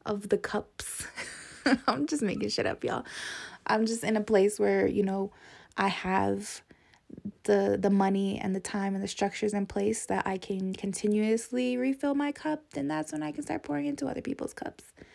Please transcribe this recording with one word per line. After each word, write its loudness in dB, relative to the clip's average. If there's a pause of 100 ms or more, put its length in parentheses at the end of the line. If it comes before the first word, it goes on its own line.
of -4
the 6
cups. -6 (400)
<laughs> 2
I'm 2
just -2
making 0
shit 0
up, -2
y'all. -2 (600)
I'm 4
just -2
in 2
a 2
place 4
where, 4
you 2
know, -2 (460)
I 2
have 0 (800)
the, 4
the 4
money 4
and -2
the -4
time -4
and -4
the -4
structures -2
in 0
place 0
that 0
I -2
can -4
continuously 0
refill 0
my 0
cup, -6
then -4
that's -2
when -4
I -4
can -6
start -4
pouring -2
into -2
other -4
people's -6
cups. -10 (320)